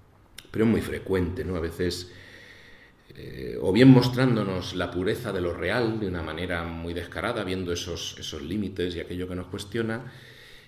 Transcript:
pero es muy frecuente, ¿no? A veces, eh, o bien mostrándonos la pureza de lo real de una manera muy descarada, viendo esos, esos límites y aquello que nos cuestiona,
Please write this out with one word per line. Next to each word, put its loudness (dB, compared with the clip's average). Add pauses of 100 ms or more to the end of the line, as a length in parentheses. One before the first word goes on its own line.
(520)
pero 2
es 6
muy 4
frecuente, -2
¿no? -4
A -2
veces, -4 (1040)
eh, -10
o 2
bien 10
mostrándonos 6
la -2
pureza -2
de -2
lo -2
real 0
de -2
una -4
manera -4
muy -6
descarada, -4
viendo -4
esos, -6
esos -10
límites -4
y -6
aquello -6
que -8
nos -8
cuestiona, -6 (560)